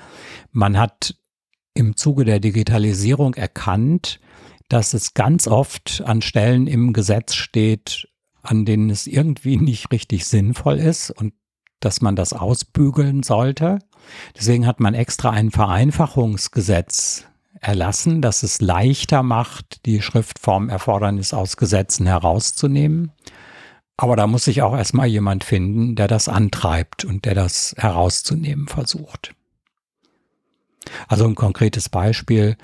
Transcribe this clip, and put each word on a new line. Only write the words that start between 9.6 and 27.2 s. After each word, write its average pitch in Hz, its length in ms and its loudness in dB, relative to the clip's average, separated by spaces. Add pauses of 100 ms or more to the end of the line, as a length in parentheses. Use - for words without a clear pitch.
richtig 104 340 -2
sinnvoll 117 520 0
ist 160 320 0
und - 240 -8 (460)
dass - 220 -2
man 101 140 2
das 92 180 -2
ausbügeln 139 880 0
sollte. 139 560 0 (580)
Deswegen 120 300 2
hat 123 120 0
man 107 140 2
extra 117 380 -2
ein 107 180 2
Vereinfachungsgesetz 107 1800 0 (340)
erlassen, 101 640 0
das 120 220 0
es - 180 -4
leichter 120 600 2
macht, - 640 -4
die 107 160 0
Schriftformerfordernis 101 1300 -2
aus 95 240 -4
Gesetzen 95 480 0
herauszunehmen. 139 1080 0 (840)
Aber 120 200 2
da 107 100 2
muss 117 200 0
sich 135 180 2
auch 110 120 2
erstmal 123 320 0
jemand 101 360 0
finden, 107 520 0
der 104 120 2
das 107 200 0
antreibt 95 800 -2
und 101 200 -4